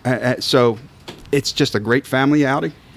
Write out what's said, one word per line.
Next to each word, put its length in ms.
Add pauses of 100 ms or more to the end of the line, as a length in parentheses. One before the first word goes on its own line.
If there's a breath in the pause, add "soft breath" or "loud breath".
a-, 340
a-, 40
so 360 (540)
it's 220
just 220
a 40
great 260
family 400
outing. 280 (240)